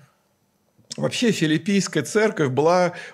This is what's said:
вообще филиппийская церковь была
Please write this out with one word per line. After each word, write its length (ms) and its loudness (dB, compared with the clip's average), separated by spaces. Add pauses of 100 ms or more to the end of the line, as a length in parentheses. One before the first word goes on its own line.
(960)
вообще 340 0
филиппийская 720 0
церковь 460 0
была 440 2 (200)